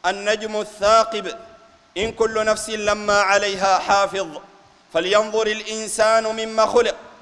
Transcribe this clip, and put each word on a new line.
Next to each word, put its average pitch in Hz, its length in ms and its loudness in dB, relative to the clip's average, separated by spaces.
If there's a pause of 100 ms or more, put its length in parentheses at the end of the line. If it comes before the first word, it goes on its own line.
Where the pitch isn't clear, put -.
النجم 214 560 -2
الثاقب، 208 720 0 (600)
إن 220 140 -2
كل 220 340 0
نفس 214 240 0
لما 208 520 0
عليها 196 580 2
حافظ، 196 480 0 (680)
فلينظر 214 540 0
الإنسان 220 760 0
مما 220 420 0
خلق 226 300 2 (260)